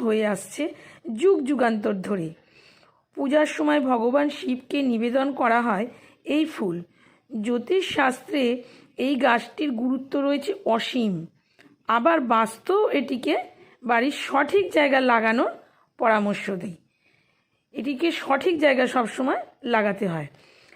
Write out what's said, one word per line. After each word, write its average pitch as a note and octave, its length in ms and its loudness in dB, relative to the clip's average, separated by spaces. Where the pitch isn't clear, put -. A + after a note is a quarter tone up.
হয়ে A3 240 2
আসছে G#3 360 -4
যুগ E4 300 4
যুগান্তর A3+ 600 0
ধরে। F#3+ 260 -4
পূজার D4+ 400 2
সময় D4 240 2
ভগবান B3+ 500 2
শিবকে B3+ 520 -6
নিবেদন A#3+ 500 0
করা A#3+ 300 2
হয় A3+ 240 0
এই D#4 200 2
ফুল। G3+ 300 -4
জ্যোতিষশাস্ত্রে B3+ 1120 -2
এই C4+ 180 0
গাছটির A#3+ 560 0
গুরুত্ব B3+ 480 -4
রয়েছে C#4 320 0
অসীম। A3+ 480 0
আবার A#3+ 300 4
বাস্তু A3+ 400 0
এটিকে C4+ 440 -2
বাড়ির A#3+ 380 0
সঠিক D4+ 520 2
জায়গা C#4 280 4
লাগানোর A#3 520 2
পরামর্শ G#3 540 0
দেয়। F3+ 260 -8
এটিকে C#4 380 -2
সঠিক C#4 460 0
জায়গা C4+ 280 4
সবসময় C4 540 -2
লাগাতে G#3 440 0
হয়। D#3 200 -4